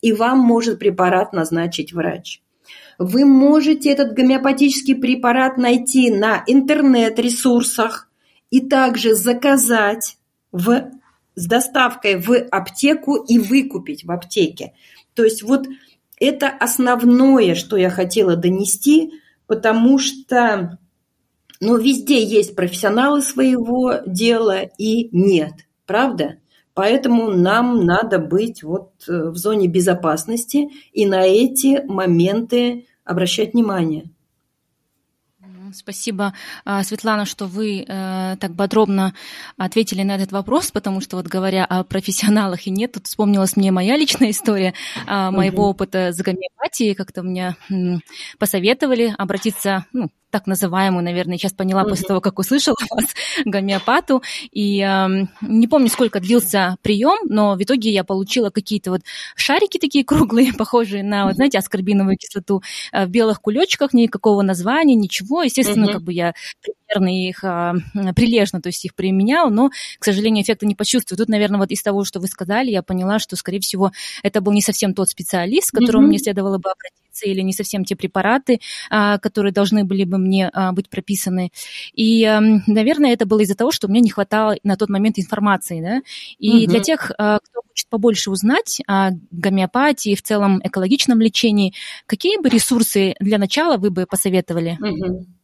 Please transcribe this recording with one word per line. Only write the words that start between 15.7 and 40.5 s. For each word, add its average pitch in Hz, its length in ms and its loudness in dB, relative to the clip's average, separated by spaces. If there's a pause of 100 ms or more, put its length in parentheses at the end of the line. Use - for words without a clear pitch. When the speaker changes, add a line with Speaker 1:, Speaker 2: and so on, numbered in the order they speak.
Speaker 1:
это 269 300 0
основное, 247 1080 4
что 196 220 -4
я 185 120 4
хотела 180 460 0
донести, 196 760 2 (340)
потому 226 520 2
что, 214 800 -2 (840)
ну, 226 160 4
везде 247 460 2
есть 208 320 2
профессионалы 220 680 0
своего 254 720 0 (100)
дела 208 560 0 (160)
и 226 380 -2
нет, 175 380 2 (320)
правда? 196 520 -2 (360)
Поэтому 226 580 2
нам 208 540 2
надо 190 340 2
быть 185 440 -4
вот, 175 280 -8 (160)
э, 165 240 -4
в 165 40 -10
зоне 196 320 0
безопасности 180 1040 -2 (240)
и 214 120 2
на 190 200 2
эти 262 600 2
моменты 208 1000 0 (180)
обращать 185 500 -2
внимание. 180 560 -2 (1300)
Speaker 2:
Мгм. 190 320 -20
Спасибо, 196 600 -6 (320)
а, 196 180 -2
Светлана, 208 420 -4
что 196 200 -10
вы, 196 420 -6
э, 190 520 -6
так 175 160 -8
подробно 196 580 2 (440)
ответили 190 460 -2
на 196 120 -2
этот 190 160 -4
вопрос, 208 400 -2